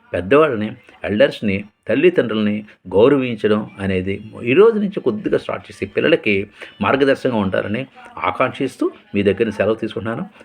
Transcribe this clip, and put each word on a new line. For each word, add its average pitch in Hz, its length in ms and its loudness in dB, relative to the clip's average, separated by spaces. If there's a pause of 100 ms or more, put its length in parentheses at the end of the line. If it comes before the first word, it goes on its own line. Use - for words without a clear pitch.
(140)
పెద్దవాళ్ళని, 110 560 2 (340)
ఎల్డర్స్‌ని, 101 600 0 (240)
తల్లిదండ్రులని 110 760 0 (240)
గౌరవించడం 110 840 2 (100)
అనేది 95 360 -2 (280)
ఈ 120 100 0
రోజు 214 260 6
నుంచి 202 200 -4
కొద్దిగా 139 380 -2
స్టార్ట్ - 280 -6
చేసి, - 200 -10
పిల్లలకి 120 500 0 (460)
మార్గదర్శకంగా 131 560 2
ఉంటారని 104 440 -2 (360)
ఆకాంక్షిస్తూ, 131 720 -2 (240)
మీ 101 80 2
దగ్గర 101 260 2
సెలవు 104 260 0
తీసుకుంటున్నాను. 113 500 -8 (200)